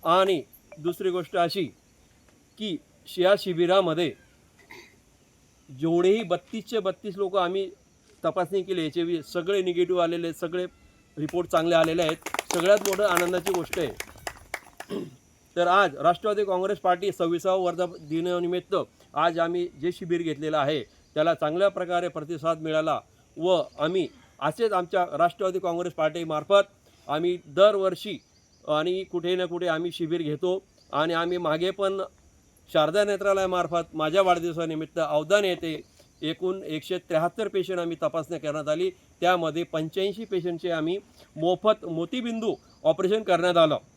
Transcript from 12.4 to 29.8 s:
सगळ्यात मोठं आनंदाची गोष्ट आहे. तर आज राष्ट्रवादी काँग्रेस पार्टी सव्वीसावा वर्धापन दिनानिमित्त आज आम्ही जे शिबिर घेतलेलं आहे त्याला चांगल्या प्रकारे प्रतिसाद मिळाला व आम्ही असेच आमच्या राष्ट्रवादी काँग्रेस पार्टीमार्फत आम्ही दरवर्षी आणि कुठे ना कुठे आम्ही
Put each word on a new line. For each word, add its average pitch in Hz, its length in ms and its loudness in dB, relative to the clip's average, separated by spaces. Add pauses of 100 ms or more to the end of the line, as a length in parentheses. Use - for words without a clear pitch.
सगळ्यात 185 240 4 (100)
मोठं 196 160 0
आनंदाची 175 500 0
गोष्ट 175 260 -2
आहे. 151 80 0 (1700)
तर 175 120 2
आज 180 280 4
राष्ट्रवादी 185 480 0
काँग्रेस 190 340 -2
पार्टी 180 340 2
सव्वीसावा 175 440 0
वर्धापन 175 540 -2
दिनानिमित्त 175 680 -2 (380)
आज 165 260 0
आम्ही 175 280 0 (140)
जे 175 100 -2
शिबिर 170 300 -4
घेतलेलं 156 360 -4
आहे 143 260 0
त्याला - 500 -2
चांगल्या 165 360 0
प्रकारे 180 380 -2
प्रतिसाद 156 540 -4
मिळाला 156 380 0 (380)
व 170 240 2 (180)
आम्ही 160 280 0 (320)
असेच 214 320 0
आमच्या 175 460 0
राष्ट्रवादी 180 420 0
काँग्रेस 175 340 -4
पार्टीमार्फत 160 680 2 (440)
आम्ही 175 300 -2 (100)
दरवर्षी 190 720 2 (460)
आणि 170 360 0
कुठे 175 320 -2
ना 180 100 -2
कुठे 175 220 -4
आम्ही 165 260 -2